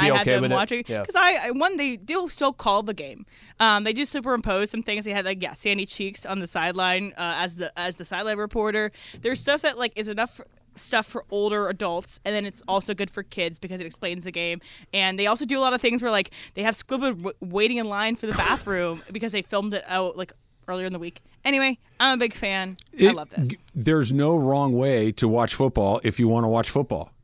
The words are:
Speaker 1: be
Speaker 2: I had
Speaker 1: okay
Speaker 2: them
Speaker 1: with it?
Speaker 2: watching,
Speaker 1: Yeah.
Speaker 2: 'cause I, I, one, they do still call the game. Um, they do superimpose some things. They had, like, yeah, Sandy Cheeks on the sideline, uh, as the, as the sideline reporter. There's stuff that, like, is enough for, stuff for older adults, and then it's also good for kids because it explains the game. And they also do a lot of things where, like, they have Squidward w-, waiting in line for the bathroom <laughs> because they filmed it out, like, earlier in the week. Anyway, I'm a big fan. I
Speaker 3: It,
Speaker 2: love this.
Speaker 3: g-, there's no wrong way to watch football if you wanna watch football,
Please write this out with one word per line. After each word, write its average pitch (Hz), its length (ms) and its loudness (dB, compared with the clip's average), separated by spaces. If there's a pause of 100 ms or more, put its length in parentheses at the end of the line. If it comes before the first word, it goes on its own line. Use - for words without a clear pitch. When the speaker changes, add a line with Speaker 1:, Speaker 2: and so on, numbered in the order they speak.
Speaker 1:
be 202 60 6
Speaker 2:
I 131 60 6
had - 40 4
Speaker 1:
okay 127 140 2
Speaker 2:
them 123 80 4
Speaker 1:
with 127 100 0
it? - 20 2
Speaker 2:
watching, - 320 -2
Speaker 1:
Yeah. 107 160 -4
Speaker 2:
'cause - 140 -4
I, 359 300 4
I, 240 40 -2
one, 330 240 2
they 277 220 -2
do 302 320 -4
still 277 240 0
call 208 280 0
the 214 120 -6
game. 147 320 -14 (340)
Um, 208 240 6
they 214 80 0
do 269 140 0
superimpose 220 680 -2
some 226 120 -6
things. 208 200 -4
They 208 80 -6
had, 202 140 -2
like, 190 180 -4
yeah, 151 120 -6
Sandy 202 300 -2
Cheeks 196 400 -8
on 196 140 -4
the 175 80 -6
sideline, 185 720 0
uh, 170 220 -4
as 175 180 -4
the, 180 200 -8
as 175 200 -6
the 175 80 -12
sideline 208 320 -4
reporter. 214 560 -2 (260)
There's 254 220 -2
stuff 294 220 0
that, 285 140 0
like, 240 200 -2
is 214 100 -4
enough 214 300 -4
for, - 100 -18 (300)
stuff - 280 -2
for - 240 -10
older 208 380 0
adults, 175 560 -4
and 202 100 -2
then 208 120 -2
it's - 200 -12
also 196 280 0
good 190 180 -6
for 208 120 -10
kids 170 360 -6
because 185 220 -10
it 170 40 -10
explains 175 380 -8
the 185 80 -10
game. 170 300 -4 (320)
And 190 260 2
they 202 80 2
also 240 160 2
do 269 160 0
a - 20 2
lot 254 120 2
of 247 80 -2
things 233 200 4
where, 240 100 0
like, 196 200 2 (220)
they 196 100 -4
have 220 140 0
Squidward 262 400 -2
w-, 180 240 -6
waiting 202 340 2
in 226 140 -2
line 214 260 -2
for 233 120 -8
the 214 60 -2
bathroom 180 760 0
<laughs> - 40 -16
because 214 220 -6
they 202 80 0
filmed 202 320 -2
it 202 140 -4
out, 185 280 -2
like, 180 160 -8 (380)
earlier 185 160 -4
in 185 80 -4
the 175 60 -6
week. 170 220 -12 (220)
Anyway, 269 340 2 (220)
I'm 262 160 6
a - 20 0
big 233 160 0
fan. 190 440 -4 (220)
I - 60 6
Speaker 3:
It, 214 100 8
Speaker 2:
love 151 160 -8
this. 127 180 0
Speaker 3:
g-, - 80 -6 (180)
there's 135 380 4
no 147 240 4
wrong 139 360 4
way 120 400 2
to - 140 2
watch 117 280 4
football 117 480 2
if 113 160 0
you 117 80 6
wanna 113 220 4
watch 113 200 2
football, 143 420 -2 (120)